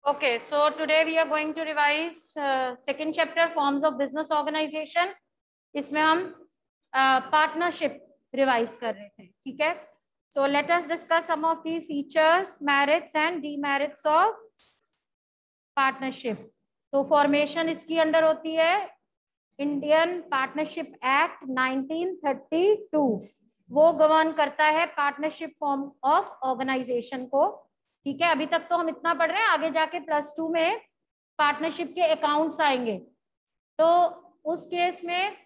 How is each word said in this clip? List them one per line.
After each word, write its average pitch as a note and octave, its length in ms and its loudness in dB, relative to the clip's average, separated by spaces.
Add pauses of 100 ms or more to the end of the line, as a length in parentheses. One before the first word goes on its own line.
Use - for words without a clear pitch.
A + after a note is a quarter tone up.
Okay, C#4 340 0
so D4 320 2
today D#4 340 2
we D#4+ 140 -4
are D#4+ 80 2
going D4+ 260 -2
to D#4+ 80 -6
revise, D4+ 720 -2
uh, C4 400 -2
second D4+ 380 -6
chapter, E4 400 0
forms C#4+ 300 0
of D#4 160 0
business C#4 320 -4
organization। D#4 840 -2 (640)
इसमें D4 260 -2
हम, D#4+ 220 4 (680)
uh, C4 280 4 (100)
पार्टनरशिप D#4 680 0 (360)
रिवाइज B3 400 2
कर A3 200 -6
रहे G3+ 140 -20
थे, - 160 -20
ठीक C4 360 -12
है। D#4+ 140 0 (560)
So C#4 160 0
let C#4+ 240 0
us E4+ 180 0
discuss E4 400 -2
some D#4 160 -2
of D#4+ 180 0
the E4 180 -4
features, D#4+ 840 0
merits C#4+ 520 0
and D#4 300 -2
demerits C#4+ 720 -4
of G4 180 4 (1400)
partnership। C4+ 680 -4 (500)
तो C#4 160 2
फॉर्मेशन D4 600 2
इसकी E4 300 -4
अंडर D#4+ 240 4
होती D#4+ 320 0
है F4 340 2 (680)
इंडियन D4+ 640 0 (100)
पार्टनरशिप C#4+ 640 -4 (120)
एक्ट C#4+ 440 0
नाइनटीन C4+ 680 -2 (100)
थर्टी E4 500 2 (160)
टू, D4 160 2 (640)
वो D#4 240 6
गवर्न D#4+ 400 4
करता D4+ 340 0
है D#4 180 2 (120)
पार्टनरशिप D4 680 -4
form C#4 280 -4 (220)
of G4 240 0 (140)
organization B3+ 760 -4
को, C#4+ 220 4 (560)
ठीक C#4 160 -4
है। E4+ 100 2
अभी D4+ 140 0
तक E4 140 -2 (100)
तो F4 80 0
हम E4 120 -2
इतना E4 240 -2
पढ़ D#4+ 180 0
रहे G4 100 0
हैं, A4+ 60 2
आगे D#4+ 240 2
जाके D#4+ 280 -2
प्लस D4 380 -4
टू D#4+ 120 -4
में E4+ 300 0 (600)
पार्टनरशिप D4 560 -2
के F4+ 60 -2 (100)
अकाउंट्स D4+ 500 0
आएंगे। B3 360 0 (840)
तो D#4+ 80 6 (640)
उस E4+ 160 -6
case F4 380 -2
में F4+ 400 -4